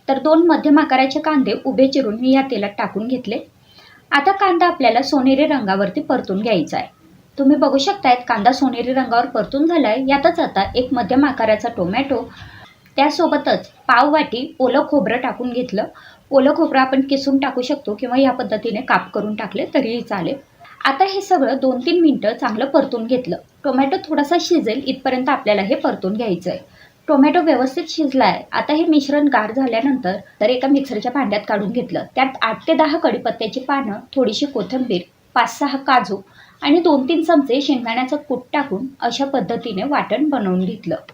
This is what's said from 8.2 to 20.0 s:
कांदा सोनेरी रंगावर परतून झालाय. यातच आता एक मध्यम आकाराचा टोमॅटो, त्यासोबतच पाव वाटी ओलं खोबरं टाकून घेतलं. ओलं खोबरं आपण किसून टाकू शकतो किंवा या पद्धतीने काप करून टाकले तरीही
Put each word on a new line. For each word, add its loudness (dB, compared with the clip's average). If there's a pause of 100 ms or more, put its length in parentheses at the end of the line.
कांदा 4
सोनेरी 0
रंगावर 0
परतून -2
झालाय. 2 (120)
यातच 2
आता -2
एक 0
मध्यम 2
आकाराचा 0
टोमॅटो, -2 (640)
त्यासोबतच 0
पाव 2
वाटी -2
ओलं 2
खोबरं 2
टाकून -4
घेतलं. -4 (460)
ओलं 4
खोबरं 2
आपण 2
किसून 0
टाकू 0
शकतो -4
किंवा 0
या 6
पद्धतीने -4
काप 0
करून -4
टाकले -6
तरीही 0